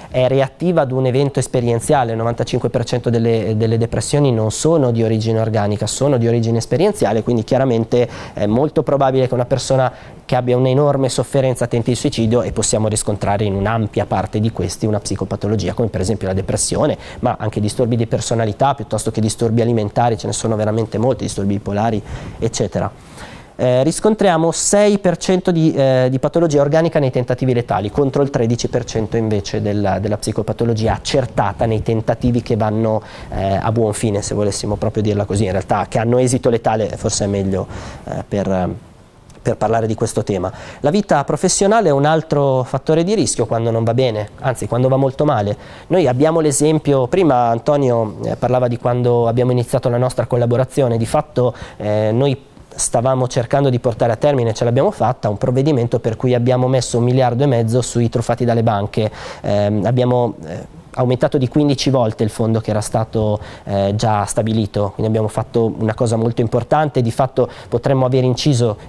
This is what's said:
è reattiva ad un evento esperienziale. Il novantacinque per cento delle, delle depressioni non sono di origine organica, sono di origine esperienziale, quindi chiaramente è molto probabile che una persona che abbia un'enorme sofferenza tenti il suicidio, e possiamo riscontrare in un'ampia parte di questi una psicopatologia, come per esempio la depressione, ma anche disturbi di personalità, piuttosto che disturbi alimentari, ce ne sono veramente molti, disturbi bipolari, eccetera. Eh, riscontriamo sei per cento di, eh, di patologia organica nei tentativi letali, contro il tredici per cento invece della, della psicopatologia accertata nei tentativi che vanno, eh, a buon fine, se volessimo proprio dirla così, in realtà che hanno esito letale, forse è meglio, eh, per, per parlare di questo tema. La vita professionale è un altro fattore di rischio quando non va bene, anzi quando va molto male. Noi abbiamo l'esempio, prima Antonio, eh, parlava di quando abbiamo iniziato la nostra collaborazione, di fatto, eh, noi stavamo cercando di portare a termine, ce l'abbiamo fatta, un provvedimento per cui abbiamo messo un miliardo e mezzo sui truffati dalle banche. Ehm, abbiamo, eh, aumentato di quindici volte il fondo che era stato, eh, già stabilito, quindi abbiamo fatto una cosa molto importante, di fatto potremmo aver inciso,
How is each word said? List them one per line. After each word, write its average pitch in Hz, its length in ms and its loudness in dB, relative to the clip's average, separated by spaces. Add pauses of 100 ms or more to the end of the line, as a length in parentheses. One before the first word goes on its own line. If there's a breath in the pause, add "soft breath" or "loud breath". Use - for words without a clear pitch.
è 127 180 2
reattiva 143 540 2
ad 127 100 0
un 131 160 0
evento 135 320 0
esperienziale. 120 720 0
Il 113 60 -2
novantacinque 117 520 -2
per 117 140 0
cento 123 260 -2
delle, 113 460 0
delle 113 220 2
depressioni 117 540 0
non 110 200 0
sono 151 400 2
di 113 100 0
origine 113 380 2
organica, 107 480 0
sono 135 300 0
di 117 100 2
origine 117 300 2
esperienziale, 123 680 0
quindi 120 200 0
chiaramente 123 640 2 (260 loud breath)
è - 120 -2
molto 135 380 2
probabile 135 440 2
che 127 60 -2
una 123 120 0
persona 131 460 0 (320 loud breath)
che - 120 -2
abbia 123 220 2
un'enorme 135 520 2
sofferenza 131 560 0
tenti 117 240 -2
il 120 80 2
suicidio, 117 460 0
e 98 80 -4
possiamo 110 380 0
riscontrare 104 560 -2
in 98 100 0
un'ampia 104 500 0
parte 101 340 -2
di 113 120 0
questi - 340 -4
una 107 140 0
psicopatologia, 101 760 -4
come 120 140 -2
per 95 140 -4
esempio 98 260 -2
la 92 60 -2
depressione, 104 640 -2 (260 loud breath)
ma 120 180 0
anche 110 200 -4
disturbi 113 360 0
di 117 100 0
personalità, 117 680 -2
piuttosto 110 340 -4
che 110 120 -2
disturbi 113 400 0
alimentari, 113 560 0
ce - 100 -8
ne 113 60 -4
sono 113 220 -2
veramente 107 420 -2
molti, 113 260 0
disturbi 101 320 -2
bipolari, 104 480 -2 (340 loud breath)
eccetera. 98 540 -2 (640 loud breath)
Eh, 127 280 2
riscontriamo 170 680 2
sei 208 460 2
per 170 200 0
cento 185 340 0
di, 160 240 2
eh, 131 340 4
di 131 80 0
patologia 151 420 2
organica 160 380 2
nei 135 140 2
tentativi 127 420 0
letali, 104 380 -2
contro 143 320 2
il 131 80 0
tredici 117 360 0
per 120 160 -2
cento 113 320 -4
invece 107 460 -2
della, 101 380 0
della 104 180 -2
psicopatologia 110 760 -2
accertata 120 760 -2
nei 110 160 0
tentativi 117 580 0
che 120 140 -2
vanno, 110 480 0 (260 loud breath)
eh, 95 320 -2
a - 100 0
buon 110 220 2
fine, 104 300 -2
se - 100 -6
volessimo 104 420 -2
proprio 107 280 -2
dirla 101 220 0
così, 101 200 0
in 92 60 -2
realtà 98 360 -2
che - 120 -2
hanno 117 180 2
esito 127 320 2
letale, 110 380 0 (100)
forse - 280 -2
è - 20 0
meglio, 98 400 -2 (380 loud breath)
eh, - 220 -8
per, 95 420 -2 (720)
per 120 160 -2
parlare 113 300 0
di 110 80 -2
questo 107 300 -2
tema. 95 280 -2 (280 loud breath)
La 139 100 0
vita 175 340 2
professionale 196 640 2
è - 20 4
un 139 140 4
altro 143 580 2
fattore 156 400 0
di 190 100 0
rischio 127 320 0
quando 117 240 0
non 113 140 0
va 117 100 2
bene, 113 360 0 (100)
anzi 120 280 -4
quando 127 200 2
va 131 100 4
molto 135 280 0
male. 107 300 0 (320 loud breath)
Noi 170 200 2
abbiamo 151 320 2
l'esempio, 147 640 2
prima 127 440 4
Antonio, 117 760 2
eh, 113 120 -2
parlava 127 320 2
di 120 120 -2
quando 123 480 2
abbiamo 123 240 2
iniziato 123 380 0
la 120 80 0
nostra 123 280 0
collaborazione, 120 720 0
di 113 80 0
fatto, 123 480 0 (240 loud breath)
eh, 107 340 0
noi 131 380 0 (260)
stavamo 127 520 0
cercando 139 420 0
di 123 100 0
portare 120 320 0
a 107 40 0
termine, 127 380 2
ce - 100 -4
l'abbiamo 131 280 2
fatta, 113 380 -2
un 101 80 -2
provvedimento 127 640 0
per 113 160 -2
cui 127 180 0
abbiamo 127 340 2
messo 127 300 0
un 117 60 2
miliardo 123 400 2
e - 20 4
mezzo 117 360 2
sui 120 280 0
truffati 120 360 -2
dalle 117 180 2
banche. 107 480 -2 (300 loud breath)
Ehm, 104 440 0
abbiamo, 123 500 2 (100)
eh, - 360 -14 (140)
aumentato 131 420 0
di 127 100 2
quindici 147 420 0
volte 120 340 0
il 110 60 0
fondo 113 320 0
che 110 100 -4
era 107 100 0
stato, 107 580 -2 (260 loud breath)
eh, 101 300 0
già 107 300 0
stabilito, 107 720 -2
quindi 110 100 -4
abbiamo 110 220 0
fatto 113 500 0
una 110 160 0
cosa 117 220 0
molto 117 260 0
importante, 135 600 0
di 117 100 0
fatto 127 360 0 (220 loud breath)
potremmo 131 360 0
aver 127 180 2
inciso, 123 540 2 (120 loud breath)